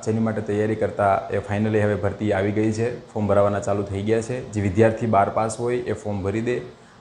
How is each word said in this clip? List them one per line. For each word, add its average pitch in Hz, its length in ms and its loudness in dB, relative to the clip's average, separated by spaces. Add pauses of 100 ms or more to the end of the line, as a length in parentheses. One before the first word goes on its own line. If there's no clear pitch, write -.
જેની 110 140 0
માટે 110 220 0
તૈયારી 107 340 0
કરતા, 101 560 2
એ 101 80 -2
finally 107 400 0
હવે 104 160 2
ભરતી 98 380 -2
આવી 98 200 0
ગઈ 107 200 2
છે, 117 400 -4
ફોર્મ 104 140 -2
ભરાવાના 101 340 4
ચાલુ 101 220 -2
થઈ 98 200 -4
ગયા 110 180 2
છે. 123 320 -8
જે 107 80 0
વિદ્યાર્થી 110 460 4
બાર 101 220 4
પાસ 110 320 -2
હોય 120 160 0
એ 123 160 -4
ફોર્મ 101 300 -6
ભરી 98 180 -2
દે 120 180 -2 (420)